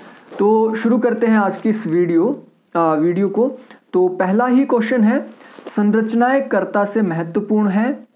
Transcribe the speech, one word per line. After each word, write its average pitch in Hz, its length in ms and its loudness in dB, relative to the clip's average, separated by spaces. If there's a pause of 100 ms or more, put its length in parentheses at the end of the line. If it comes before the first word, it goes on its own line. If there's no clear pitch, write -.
(380)
तो 220 360 2
शुरू 233 240 0
करते 226 280 -2
हैं 220 120 4
आज 196 200 -2
की - 100 -4
इस 220 180 -2
video, 170 580 0 (320)
अ, - 20 -2
वीडियो 170 500 0
को। 233 240 0 (400)
तो 185 160 2
पहला 190 380 0
ही 254 180 2
question 240 400 0
है, 254 360 -2 (360)
संरचनाएं 226 720 0
कर्ता 202 360 -2
से 202 180 -2
महत्वपूर्ण 196 680 -2
है, 226 360 -2 (120)